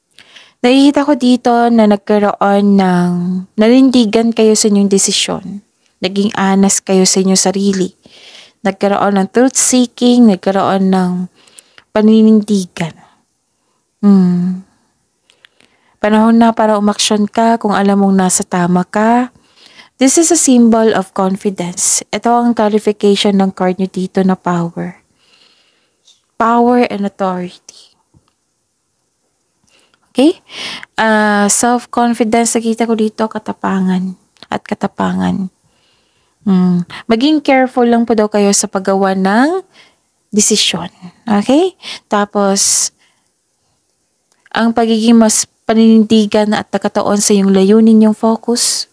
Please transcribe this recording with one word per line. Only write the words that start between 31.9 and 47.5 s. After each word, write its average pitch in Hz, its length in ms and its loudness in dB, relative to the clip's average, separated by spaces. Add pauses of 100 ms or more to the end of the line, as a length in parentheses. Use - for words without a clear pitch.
nakita 226 320 -2
ko 226 80 -2
dito, 220 320 -2
katapangan 190 880 -6 (320)
at - 160 -8
katapangan. 185 880 -6 (960)
Hmm. 180 400 0 (240)
Maging 285 320 0
careful 262 400 0
lang 233 240 0
po 233 80 -2
daw 214 160 0
kayo 202 240 0
sa - 160 -4
paggawa 196 480 -2
ng 254 480 -2 (640)
desisyon. 202 640 -4 (320)
Okay? 254 480 0 (320)
Tapos, 202 880 -2 (1600)
ang 226 160 0
pagiging 226 480 2
mas 220 240 2 (240)
paninindigan 220 880 2
at - 160 -8
nakataon 202 480 -4
sa 208 160 0
iyong 196 160 2